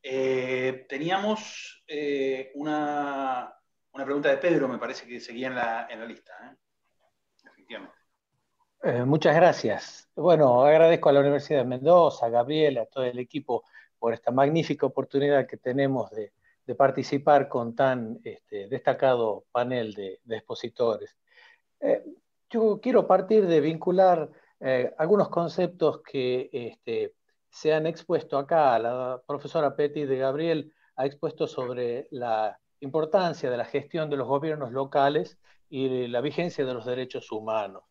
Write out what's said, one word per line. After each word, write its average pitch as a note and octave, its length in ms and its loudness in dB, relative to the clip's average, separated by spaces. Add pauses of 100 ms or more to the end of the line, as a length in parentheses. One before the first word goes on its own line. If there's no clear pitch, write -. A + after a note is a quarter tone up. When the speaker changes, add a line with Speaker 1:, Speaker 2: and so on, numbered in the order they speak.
Speaker 1:
Eh, C3 880 -2
teníamos, F#3+ 960 -6
eh, C#3 680 -4
una, C#3+ 960 -4 (380)
una C3+ 140 -8
pregunta C#3+ 240 0
de C3+ 80 4
Pedro, D3+ 300 2
me A#2+ 120 -6
parece A#2+ 260 -10
que A#2+ 140 -14
seguía B2+ 280 -10
en B2+ 80 -8
la, A#2 360 -4
en A2 80 -14
la A2+ 80 -12
lista, - 260 -20 (100)
¿eh? B2+ 120 -20 (920)
Efectivamente. - 500 -18 (840)
Speaker 2:
Eh, B2 240 -2
muchas D3+ 300 4
gracias. - 800 2
Bueno, D3 500 6
agradezco E3 440 6
a C#3 40 6
la C#3+ 60 6
Universidad C#3+ 400 2
de A#2+ 60 0
Mendoza, C#3 640 4
a - 20 0
Gabriela, C#3 520 2
a A2 60 -4
todo C3 160 -6
el B2 160 -4
equipo B2+ 440 -6 (360)
por A#2 140 0
esta A#2 180 -4
magnífica C#3+ 540 2
oportunidad C#3 600 0
que A2+ 100 -14
tenemos C3 540 -2
de, G#2+ 200 -10 (340)
de B2 100 -6
participar C#3 760 2
con A#2 260 -4
tan, B2 480 0
este, G#2 440 -12
destacado B2 840 0
panel B2 420 -2
de, G2 300 -12
de A2+ 140 -6
expositores. A2+ 800 -4 (640)
Eh, - 240 0 (460)
yo G#3+ 300 0
quiero B3 280 2
partir F#3+ 400 4
de D#3+ 140 6
vincular, E3 680 2 (300)
eh, B2+ 380 -2
algunos F#3+ 320 2
conceptos E3+ 720 -2
que, B2+ 500 -4
este, A2+ 640 -8 (340)
se - 240 0
han D#3 140 2
expuesto D#3+ 500 -4
acá. C#3+ 400 4
La B2 480 -4
profesora C#3+ 500 -4
Petty D3 300 -2
de C3+ 120 -2
Gabriel D3 560 -2 (220)
ha C3+ 120 -2
expuesto D3+ 400 -6
sobre B2 640 -6
la A2 480 -4 (220)
importancia D#3 680 0
de A#2+ 80 -2
la A#2 80 -4
gestión D3 460 -6
de C#3+ 60 -2
los B2 100 -4
gobiernos C#3+ 440 -4
locales C#3 680 0 (280)
y B2+ 400 -4
la A#2+ 140 -4
vigencia D3 440 -4
de B2+ 100 -4
los A2+ 100 -10
derechos B2+ 460 -8
humanos. G#2+ 600 -6